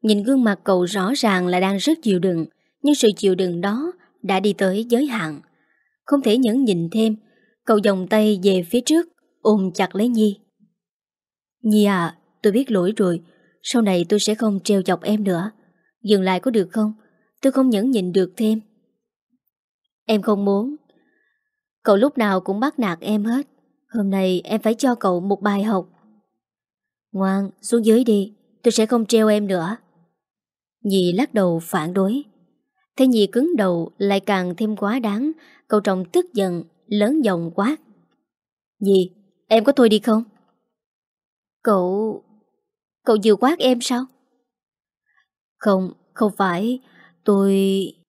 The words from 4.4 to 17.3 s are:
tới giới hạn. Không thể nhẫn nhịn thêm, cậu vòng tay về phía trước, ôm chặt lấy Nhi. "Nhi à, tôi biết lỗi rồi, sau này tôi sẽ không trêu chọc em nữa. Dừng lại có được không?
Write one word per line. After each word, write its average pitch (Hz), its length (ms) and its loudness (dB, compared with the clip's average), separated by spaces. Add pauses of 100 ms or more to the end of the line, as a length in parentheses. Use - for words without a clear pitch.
tới 202 360 -2
giới 240 160 0
hạn. 165 360 -8 (640)
Không 285 160 0
thể 226 160 2
nhẫn 254 260 0
nhịn 170 280 -2
thêm, 220 240 0 (500)
cậu 220 200 2
vòng 185 220 0
tay 214 360 2
về 185 260 2
phía 247 120 0
trước, 330 260 0 (340)
ôm 190 300 0
chặt 180 240 -4
lấy 214 120 0
Nhi. 214 320 0 (1200)
"Nhi 214 220 4
à, 185 320 -2 (260)
tôi 208 100 4
biết 262 180 0
lỗi 190 260 0
rồi, 175 240 0 (420)
sau - 180 -2
này 185 280 0
tôi 208 100 2
sẽ 208 160 -2
không 214 280 -2
trêu 196 180 0
chọc 180 200 -2
em 214 220 -2
nữa. 190 280 -4 (520)
Dừng 202 180 2
lại 185 180 0
có 262 120 -4
được 196 200 0
không? 214 220 -2 (480)